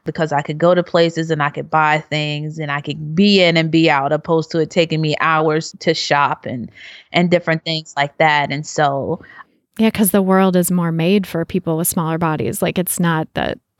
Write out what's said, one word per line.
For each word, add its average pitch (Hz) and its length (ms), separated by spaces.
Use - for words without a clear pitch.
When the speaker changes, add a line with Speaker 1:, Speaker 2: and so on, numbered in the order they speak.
Speaker 1:
because 156 280
I 147 100
could 151 160
go 170 160
to 175 80
places 165 480
and 151 120
I 147 60
could 151 220
buy 156 300
things 151 580
and 151 120
I 143 120
could 151 320
be 196 280
in 170 140
and 165 140
be 165 180
out, 143 240
opposed 160 380
to 170 80
it 156 100
taking 165 320
me 151 180
hours 160 640
to 165 140
shop 143 500
and, 117 260
and 175 200
different 165 340
things 160 320
like 143 220
that. 147 340
And 151 140
so 139 560
Speaker 2:
Yeah, 220 100
'cause 214 220
the 202 100
world 190 360
is 175 140
more 170 220
made 180 340
for 165 200
people 170 320
with 156 100
smaller 160 300
bodies. 156 420
Like, 175 180
it's - 220
not 165 320
that, - 260